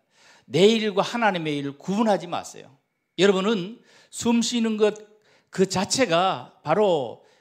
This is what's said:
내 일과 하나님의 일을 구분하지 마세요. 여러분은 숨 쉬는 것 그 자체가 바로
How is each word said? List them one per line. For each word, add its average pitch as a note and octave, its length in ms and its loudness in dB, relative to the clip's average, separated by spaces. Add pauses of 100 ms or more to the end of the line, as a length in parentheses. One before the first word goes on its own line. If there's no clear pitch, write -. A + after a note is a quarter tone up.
(460)
내 D#3+ 220 4
일과 G#3+ 340 2
하나님의 F3+ 560 -2
일을 C#3 200 -8
구분하지 G3 500 0
마세요. G#2+ 500 -12 (400)
여러분은 F#3+ 640 0 (280)
숨 A#3 320 0
쉬는 A3+ 360 -2
것 G#3 380 -2 (340)
그 F#3+ 200 0
자체가 F#3 920 -2
바로 D#3+ 600 0 (180)